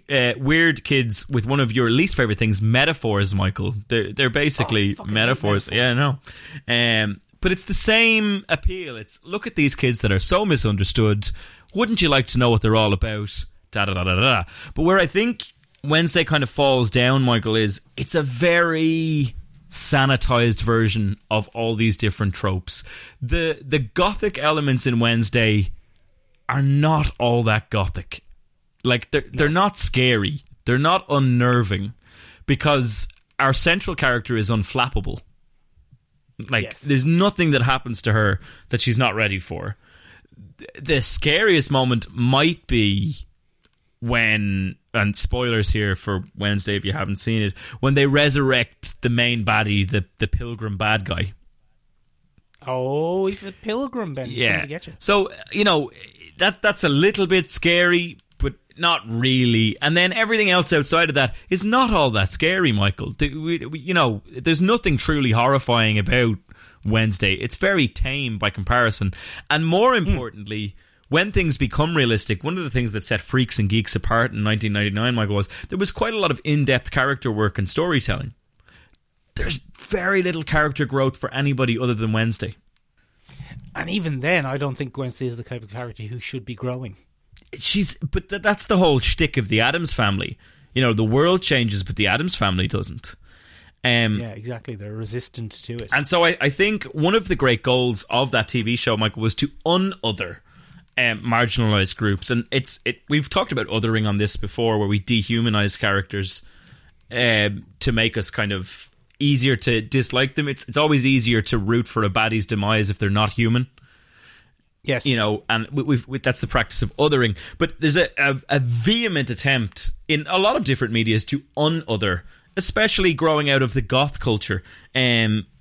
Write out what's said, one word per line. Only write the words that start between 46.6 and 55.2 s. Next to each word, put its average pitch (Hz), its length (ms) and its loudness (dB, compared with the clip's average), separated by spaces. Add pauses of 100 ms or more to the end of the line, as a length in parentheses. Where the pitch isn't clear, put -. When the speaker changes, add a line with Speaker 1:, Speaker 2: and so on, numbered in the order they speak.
Speaker 1:
if 98 80 -6
you 95 80 -2
haven't 98 240 -4
seen 113 260 0
it, 98 140 -4 (240)
when 135 120 2
they 139 140 4
resurrect 135 920 0
the 123 80 0
main 120 360 0
baddie, 104 420 2
the, 101 180 -2 (120)
the 107 100 -2
pilgrim 110 500 -6
bad 107 280 0
guy. 95 280 -4 (1300)
Speaker 2:
Oh, 147 600 -2
he's 196 160 -6
a 196 80 -12
pilgrim, 220 600 -6
Ben. 127 160 -8
He's 117 100 -8
Speaker 1:
Yeah. 120 120 2
Speaker 2:
coming 95 120 0
to - 40 -10
get 151 200 -12
you. - 120 -18
Speaker 1:
So, 202 320 2 (200)